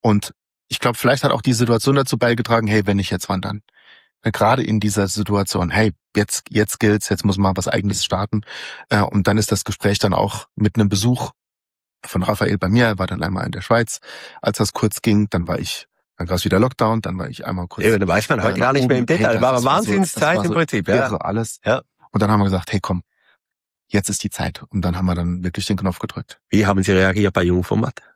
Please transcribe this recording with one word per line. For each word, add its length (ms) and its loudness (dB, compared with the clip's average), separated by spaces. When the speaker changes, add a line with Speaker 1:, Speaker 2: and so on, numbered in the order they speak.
Speaker 1:
Und 320 0
ich 120 -8
glaub, 160 0
vielleicht 260 2
hat 100 2
auch 100 -2
die 100 2
Situation 440 2
dazu 200 0
beigetragen, 500 2
„Hey, 200 2
wenn 100 2
nicht 140 -2
jetzt, 180 -6
wann 140 -2
dann?“ 180 -8
Äh, 100 -2
gerade 300 2
in 180 0
dieser 280 0
Situation, 640 -2
„Hey, 220 2
jetzt, 340 -2
jetzt 300 0
gilt's, 300 2
jetzt 140 -2
muss 120 2
mal 200 2
was 120 -4
Eigenes 360 -2
starten.“ 360 -2
Äh, 140 4
und 240 2
dann 120 2
ist 140 0
das 120 -2
Gespräch 340 -2
dann 160 0
auch 320 -2
mit 200 0
einem 120 4
Besuch 440 0
von 160 -2
Raphael 360 0
bei 100 -2
mir, 180 4
er 120 0
war 80 -2
dann 160 -6
einmal 240 -4
in 60 -8
der 100 -8
Schweiz, 380 0
als 160 -2
das 140 0
kurz 300 -2
ging, 280 2
dann 180 -2
war 100 -2
ich, 280 -8
dann 100 -8
gab's 180 -2
wieder 140 2
Lockdown, 440 0
dann 160 -6
war 100 -8
ich 180 -12
einmal 220 -6
kurz, 180 -2
Speaker 2:
Ja, 120 4
da 80 0
weiß 240 0
man 120 0
heute 160 0
Speaker 1:
äh, 20 0
Speaker 2:
gar 120 2
nicht 160 2
mehr 100 2
im 60 0
Speaker 1:
oben. 120 0
Hey, 20 0
Speaker 2:
Detail. 160 2
Speaker 1:
das 80 0
Speaker 2:
War 120 4
Speaker 1:
ist, 100 0
das 0 -
war 180 2
so, 100 -2
Speaker 2:
Wahnsinnszeit 420 2
Speaker 1:
das 20 2
war 80 0
Speaker 2:
im 40 0
Speaker 1:
so 60 -2
Speaker 2:
Prinzip, 340 -2
ja. 80 2
Speaker 1:
irre 280 -2
alles. 400 -4
Speaker 2:
Ja. 180 0
Speaker 1:
Und 120 0
dann 80 2
haben 100 4
wir 40 4
gesagt, 280 -2
„Hey, 80 0
komm, 220 -4
jetzt 220 0
ist 120 -4
die 80 -4
Zeit.“ 340 -6
Und 180 -4
dann 140 0
haben 100 -2
wir 80 2
dann 300 -2
wirklich 200 -4
den 140 -2
Knopf 200 -2
gedrückt. 420 -12
Speaker 2:
Wie 160 4
haben 160 2
Sie 100 2
reagiert 400 4
bei 100 0
Jungformat? 600 0